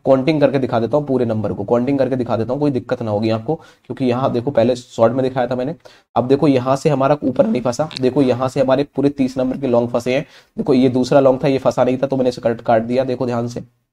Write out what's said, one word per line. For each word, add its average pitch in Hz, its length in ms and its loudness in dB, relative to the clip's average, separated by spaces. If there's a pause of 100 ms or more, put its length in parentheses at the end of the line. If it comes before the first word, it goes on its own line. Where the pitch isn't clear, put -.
काउंटिंग 135 360 2
करके 135 180 2
दिखा 120 200 -2
देता 117 180 -2
हूँ 147 100 0
पूरे 127 180 0
नंबर 107 280 -2
को, 101 100 -8
काउंटिंग 123 360 0
करके 131 160 0
दिखा 120 220 -4
देता 113 160 -2
हूँ, 143 60 -4
कोई 147 120 0
दिक्कत 123 300 -4
ना 110 100 -4
होगी 107 180 0
आपको, 113 260 -2
क्योंकि - 500 -10
यहाँ 123 260 0
देखो, 123 200 -4
पहले 120 240 2
शॉर्ट 117 380 0
में 131 100 0
दिखाया 127 240 -2
था 123 80 -2
मैंने। 131 200 -6 (400)
अब 120 120 0
देखो, 139 200 4
यहाँ 131 280 2
से 156 140 -2
हमारा 139 340 2
ऊपर - 220 2
नहीं 220 160 -2
फंसा, 135 280 -4 (120)
देखो 127 200 2
यहाँ 127 280 0
से 143 120 -2
हमारे 131 220 2 (120)
पूरे 139 140 2
तीस 131 280 -2
नंबर 131 200 -2
के 139 100 -6
लॉन्ग 120 220 2
फंसे 123 260 -2
हैं। 151 100 -2 (320)
देखो, 139 160 0
ये 131 160 4
दूसरा 127 300 2
लॉन्ग 131 240 4
था, 156 40 2
ये 135 100 2
फंसा 127 260 0
नहीं 127 140 2
था, 131 100 -2
तो 131 100 -2
मैंने 127 120 2
इसे - 120 -8
कट, 117 200 -2
काट 113 200 2
दिया। 123 220 -2
देखो 127 220 -4
ध्यान 120 220 -4
से, 120 120 -10 (340)